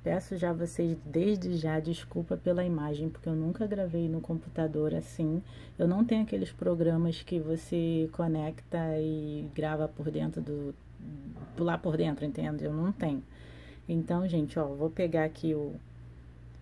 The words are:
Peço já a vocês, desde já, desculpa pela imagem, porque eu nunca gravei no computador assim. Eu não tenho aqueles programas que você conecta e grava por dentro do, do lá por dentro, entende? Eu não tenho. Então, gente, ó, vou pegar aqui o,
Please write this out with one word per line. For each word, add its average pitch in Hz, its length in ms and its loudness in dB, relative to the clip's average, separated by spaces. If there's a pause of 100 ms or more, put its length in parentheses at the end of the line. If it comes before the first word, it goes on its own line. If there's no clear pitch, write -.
Peço 185 320 0
já 175 140 2
a - 20 2
vocês, 170 520 2
desde 180 520 2
já, 156 240 2
desculpa 170 560 -2
pela 180 260 2
imagem, 151 460 0
porque - 200 -6
eu 160 60 2
nunca 170 320 0
gravei 175 420 0
no 160 120 0
computador 156 760 0
assim. 165 480 0 (340)
Eu 170 120 4
não 202 160 6
tenho 220 180 4
aqueles 196 300 -2
programas 165 720 2
que 175 180 0
você 160 720 2
conecta 160 680 0 (220)
e 151 520 -2
grava 156 360 0
por 151 220 -4
dentro 156 300 -2
do, 143 340 -4 (800)
do 170 80 2
lá 170 120 2
por 160 200 0
dentro, 156 280 2
entende? 151 400 -2
Eu 151 80 0
não 170 200 2
tenho. 147 300 0 (680)
Então, 175 400 2
gente, 160 300 2
ó, 151 80 2
vou 143 240 0
pegar 160 340 2
aqui 156 300 0
o, 147 180 -2 (880)